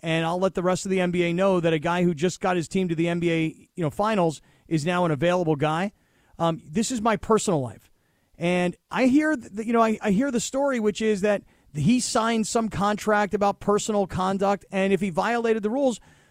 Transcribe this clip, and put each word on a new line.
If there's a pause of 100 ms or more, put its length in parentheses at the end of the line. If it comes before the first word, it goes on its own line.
and
I'll
let
the
rest
of
the
N
B
A
know
that
a
guy
who
just
got
his
team
to
the
N
B
A, (400)
you
know,
finals (240)
is
now
an
available
guy. (460)
Um,
this
is
my
personal
life." (460)
And (160)
I
hear
th-,
you
know,
I,
I
hear
the
story,
which
is
that (320)
he
signed
some
contract
about
personal
conduct,
and
if
he
violated
the
rules, (300)